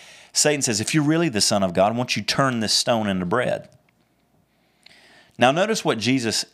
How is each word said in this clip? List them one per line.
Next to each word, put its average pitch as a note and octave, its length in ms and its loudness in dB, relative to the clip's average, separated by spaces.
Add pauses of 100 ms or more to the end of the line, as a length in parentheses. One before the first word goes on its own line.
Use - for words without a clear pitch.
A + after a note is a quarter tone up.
(320)
Satan D3 300 0
says, A2 180 -2
"If - 140 -4
you're D3+ 100 2
really D#3+ 240 2
the G#2 120 -2
Son G2+ 220 2
of F#2 120 -2
God, G2 180 4
why A#2 60 -4
don't B2 180 -4
you G#2+ 60 -6
turn B2+ 380 0
this G#2+ 140 -2
stone A2 340 0
into F#2 180 -2
bread?" A#2+ 420 -2 (1700)
Now B2 120 6
notice G3 340 0
what C3 140 0
Jesus, A2+ 560 0